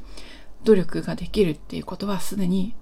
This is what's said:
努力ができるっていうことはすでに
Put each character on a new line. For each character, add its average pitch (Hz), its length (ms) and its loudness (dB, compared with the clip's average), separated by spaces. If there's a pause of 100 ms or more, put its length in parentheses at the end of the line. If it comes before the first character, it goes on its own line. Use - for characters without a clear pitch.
(640)
努 220 100 8
力 175 260 2
が 165 140 -4
で 175 120 -6
き - 160 4
る 170 80 2
っ 151 60 -4
て - 200 -10
い 160 40 -6
う - 40 -10
こ 185 100 -10
と 202 120 -6
は 196 120 0
す - 160 2
で 196 120 2
に 185 340 2